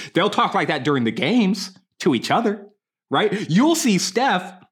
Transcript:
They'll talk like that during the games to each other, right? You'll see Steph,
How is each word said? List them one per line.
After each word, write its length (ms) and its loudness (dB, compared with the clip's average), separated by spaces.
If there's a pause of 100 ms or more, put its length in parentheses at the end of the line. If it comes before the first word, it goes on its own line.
(120)
They'll 160 2
talk 260 0
like 140 0
that 140 -2
during 220 0
the 80 0
games 680 0 (220)
to 140 2
each 160 -2
other, 360 0 (440)
right? 400 0
You'll 260 4
see 200 2
Steph, 560 -2 (200)